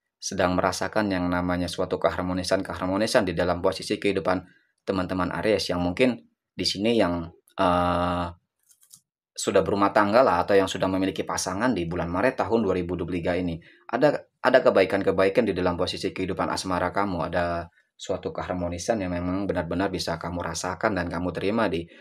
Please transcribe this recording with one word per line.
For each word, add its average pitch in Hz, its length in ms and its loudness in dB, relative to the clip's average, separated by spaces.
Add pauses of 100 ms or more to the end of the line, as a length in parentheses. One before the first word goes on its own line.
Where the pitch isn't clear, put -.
(220)
sedang 92 320 0
merasakan 95 560 0
yang 90 160 0
namanya 90 400 0
suatu 90 320 -4
keharmonisan-keharmonisan 92 1300 0
di 87 80 -2
dalam 87 240 0
posisi 95 400 -2
kehidupan 95 400 0 (480)
teman-teman 92 560 -2
Aries 101 320 0
yang 87 80 -2
mungkin 117 480 0 (240)
di 92 80 -6
sini 101 320 0
yang, 87 320 0 (320)
eh, 87 680 2 (1040)
sudah 98 320 2
berumah 101 320 2
tangga 107 240 6
lah 90 240 4
atau 104 80 2
yang 95 160 6
sudah 95 240 -2
memiliki 95 320 -2
pasangan 92 480 -2
di 87 160 -2
bulan 85 180 -4
Maret 90 380 0
tahun 110 180 2
dua 92 140 2
ribu 90 240 -2
dua 85 80 -4
puluh 90 80 -4
tiga 87 160 -2
ini. 87 240 -2 (320)
Ada, 143 400 2 (160)
ada 127 160 6
kebaikan-kebaikan 98 880 4
di 90 80 0
dalam 90 180 2
posisi 90 380 -4
kehidupan 92 400 -4
asmara 90 400 -2
kamu, 87 400 -2
ada 85 340 -2 (300)
suatu - 340 -6
keharmonisan 87 680 -4
yang 92 80 -4
memang 90 400 -2
benar-benar 87 400 -2
bisa 85 320 -4
kamu 87 240 -6
rasakan 92 560 -2
dan 87 80 -4
kamu 87 240 -4
terima 101 340 -2
di 82 220 -4 (120)